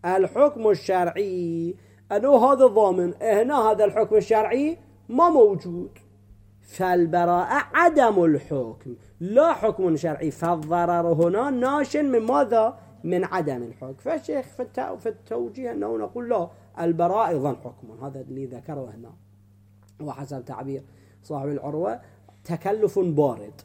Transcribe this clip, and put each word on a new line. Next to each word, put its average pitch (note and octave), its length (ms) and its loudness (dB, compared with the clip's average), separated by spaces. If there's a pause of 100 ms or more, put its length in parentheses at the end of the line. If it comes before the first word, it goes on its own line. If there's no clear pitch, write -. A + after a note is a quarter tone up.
الحكم A3 640 2
الشرعي F3+ 1040 -2 (380)
أنه B3+ 400 6
هذا C4 140 8
ضامن، F#3 560 4
هنا A3+ 320 2
هذا G#3+ 300 4
الحكم G#3+ 320 2
الشرعي A3+ 640 2 (300)
ما D#4 200 4
موجود، G3 680 2 (640)
فالبراءة F3 1040 0 (100)
عدم C4+ 500 4
الحكم C3 720 -2 (240)
لا B3+ 320 2
حكم F#3+ 440 0
شرعي، D#3 340 -4
فالضرر E3+ 800 -2
هنا F3+ 380 0
ناش C4+ 460 -2
من C4+ 240 0
ماذا؟ A3+ 580 0 (260)
من F3+ 200 -2
عدم D3 380 -6
الحكم. C3 320 -16
فالشيخ C#4+ 520 -8
في - 160 -14
الت-، B3+ 380 -10
في A3+ 80 -8
التوجيه A#3 640 -10
أنه G#3+ 260 -6
نقول A#3 320 -10
لا، F3+ 180 -2 (320)
البراءة E3+ 480 0
أيضًا C#3+ 220 -2 (140)
حكم، A2+ 400 -18
هذا C#3 160 -14
اللي C3 260 -12
ذكره B2 480 -14
هنا، A2+ 180 -20 (880)
وحسب C#3 440 -12
تعبير C3+ 380 -10 (400)
صاحب C#3+ 260 -8
العروة D#3 520 -6 (440)
تكلف G3+ 540 -2
بارد. C#3+ 680 -2